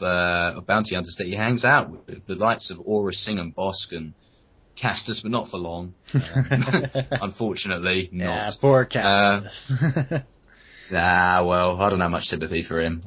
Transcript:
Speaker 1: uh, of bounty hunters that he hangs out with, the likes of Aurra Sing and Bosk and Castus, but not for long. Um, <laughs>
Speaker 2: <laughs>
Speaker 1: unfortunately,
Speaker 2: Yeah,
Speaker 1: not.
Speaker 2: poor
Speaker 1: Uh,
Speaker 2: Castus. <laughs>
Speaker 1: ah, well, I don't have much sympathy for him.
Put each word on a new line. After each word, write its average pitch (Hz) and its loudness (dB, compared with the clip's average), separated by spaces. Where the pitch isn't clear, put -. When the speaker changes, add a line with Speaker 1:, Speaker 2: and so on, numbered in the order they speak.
Speaker 1:
uh, 87 2
of 90 -8
bounty 104 2
hunters 85 -4
that 95 -6
he 92 -6
hangs 113 0
out 123 4
with, - -16
the 92 -6
likes 107 0
of 85 -12
Aurra 101 0
Sing 101 -2
and 85 -8
Bosk 95 -4
and 80 -10
Castus, 110 -2
but 110 -4
not 113 -2
for 98 -8
long. 87 -8
Um, 131 4
<laughs> 135 0
Speaker 2:
<laughs> 135 -4
Speaker 1:
unfortunately, 92 -2
Speaker 2:
Yeah, 90 -4
Speaker 1:
not. - -4
Speaker 2:
poor 135 6
Speaker 1:
Uh, 101 4
Speaker 2:
Castus. 135 -2
<laughs> - -18
Speaker 1:
ah, 90 4
well, 90 2
I 101 4
don't 95 2
have 87 2
much 82 -2
sympathy 80 -2
for 82 -2
him. 82 -2